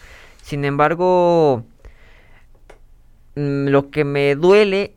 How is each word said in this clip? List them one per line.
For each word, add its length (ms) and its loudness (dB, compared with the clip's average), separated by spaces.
Sin 240 -8
embargo, 960 0
mm, 320 -4
lo 220 0
que 140 -4
me 300 -2
duele 640 0